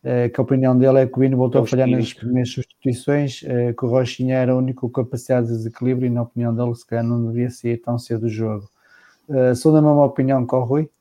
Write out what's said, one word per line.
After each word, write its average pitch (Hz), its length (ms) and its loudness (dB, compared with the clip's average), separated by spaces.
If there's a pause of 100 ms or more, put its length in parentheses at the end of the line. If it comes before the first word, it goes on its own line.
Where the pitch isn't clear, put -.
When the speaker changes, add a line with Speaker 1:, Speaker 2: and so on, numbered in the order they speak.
Speaker 1:
eh, 123 260 0
que - 100 -6
a 127 40 2
opinião 131 340 2
dele 131 240 6
é 127 60 2
que 127 120 -6
o 131 40 4
Hino 131 140 2
voltou 127 220 2
Speaker 2:
É - 20 4
o 120 40 0
Speaker 1:
a - 20 -10
falhar 131 200 0
nas 127 180 2
Speaker 2:
espírito. - 200 -14
Speaker 1:
primeiras 123 260 -2
substituições, 135 920 -4
eh, 120 280 -2
que 123 120 -6
o 117 40 -2
Rochinha 127 480 0
era 127 160 0
a - 20 2
única 127 340 -4
capacidade 123 580 -2
de 117 60 -4
desequilíbrio 123 540 -4
e, - 20 0
na 120 140 -2
opinião 117 320 -4
dele, 120 200 -2
se - 100 -20
calhar 117 200 -4
não 117 220 -2
devia 120 220 -4
sair 117 280 -6
tão 120 220 -6
cedo 113 220 -6
do 113 80 -4
jogo. 107 380 -6 (640)
Eh, 127 260 2
sou 156 160 4
da 156 100 6
mesma 147 220 6
opinião 135 420 2
que 123 100 -4
o 127 80 2
Rui. 143 260 -2 (120)